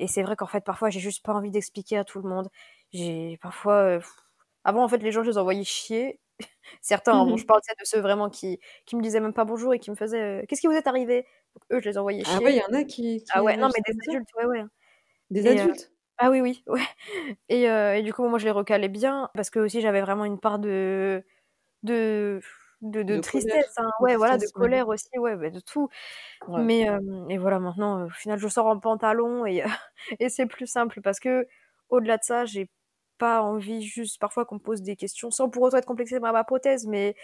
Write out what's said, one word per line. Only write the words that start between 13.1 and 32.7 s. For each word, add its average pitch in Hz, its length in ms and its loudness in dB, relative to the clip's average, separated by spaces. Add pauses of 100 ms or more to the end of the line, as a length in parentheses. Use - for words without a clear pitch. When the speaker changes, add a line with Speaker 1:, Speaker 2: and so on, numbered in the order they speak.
Speaker 2:
qui - 100 -4
Speaker 1:
Ah 196 80 6
ouais, 214 180 4
non, 262 120 4
mais - 0 -
Speaker 2:
réagissent 220 120 0
Speaker 1:
des 220 60 -4
Speaker 2:
comme 220 100 -6
ça ? 311 140 -6
Speaker 1:
adultes, 240 220 -6
ouais, 233 80 -2
ouais, 240 160 -2
hein. 214 80 -12 (640)
Speaker 2:
Des 202 160 2
Speaker 1:
Et, 247 140 8
heu, 202 40 2
Speaker 2:
adultes ? - 260 0 (260)
Speaker 1:
ah 247 140 6
oui, 262 100 4
oui, 254 240 -2
<laughs> - 20 -12
ouais. - 140 -2 (680)
Et, 240 200 4
heu, 208 260 4
et 214 80 0
du 214 100 -4
coup, 247 140 0
moi, 233 120 2
je 208 60 -4
les 220 60 2
recalais 202 380 2
bien 262 460 -2
parce 202 140 -4
que 226 100 0
aussi, 214 220 0
j'avais 202 200 2
vraiment 196 240 -2
une 202 140 -6
part 208 200 -2
de, 190 640 -2 (600)
de... 214 580 0 (400)
De, 214 220 -6
de 190 140 0
Speaker 2:
De 165 40 0
colère, 220 360 0
Speaker 1:
tristesse, 294 200 2
hein. 226 120 -2 (100)
Speaker 2:
de - 20 2
Speaker 1:
Ouais, 247 160 6
voilà, 233 200 6
Speaker 2:
tristesse, - 20 0
Speaker 1:
de 208 140 -2
Speaker 2:
j'imagine. 247 340 2
Speaker 1:
colère - 20 -
aussi, 214 200 -4 (100)
ouais, 226 180 0
bah, 156 140 -4
de 180 100 -12
tout. 285 280 -2 (580)
Speaker 2:
Ouais. 226 200 0
Speaker 1:
Mais, 226 140 4
hem, 196 500 -2
et 196 60 -2
voilà, 190 220 2
maintenant, 185 420 -2
heu, 175 60 -4
au - 40 -10
final, 208 280 -6
je 208 80 -4
sors 220 200 2
en 214 120 2
pantalon 226 680 0
et, 185 180 -2
<laughs> - 560 -8
et 247 100 2
c'est 254 180 -2
plus 247 200 -10
simple 233 340 -4
parce 202 180 -2
que, 254 280 0 (420)
au-delà 226 280 2
de 220 60 -4
ça, 240 220 0
j'ai 196 240 -8 (500)